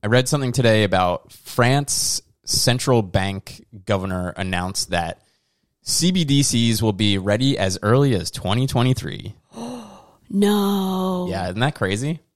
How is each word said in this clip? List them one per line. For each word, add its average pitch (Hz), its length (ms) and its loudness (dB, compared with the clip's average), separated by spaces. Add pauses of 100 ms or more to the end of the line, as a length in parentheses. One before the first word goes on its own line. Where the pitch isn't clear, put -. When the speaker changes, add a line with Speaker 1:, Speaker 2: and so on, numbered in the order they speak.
Speaker 1:
I 104 60 -4
read 127 200 2
something 135 240 0
today 110 320 4
about 92 480 0
France - 880 0 (240)
central 120 580 2
bank 95 600 -6 (220)
governor 92 500 -2
announced 92 540 -4
that 85 320 -4 (600)
C - 300 0
B 180 120 2
D 139 180 4
Cs 117 400 2
will 110 100 2
be 101 240 2
ready 107 420 0
as 95 240 -2
early 127 320 4
as 85 160 -2
twenty 113 360 -2
twenty-three. 123 680 -2 (220)
Speaker 2:
<gasps> 240 220 -12 (560)
No. 190 960 0
Speaker 1:
Yeah, 92 220 -4
isn't 95 100 -4
that 143 140 0
crazy? 117 460 -4 (160)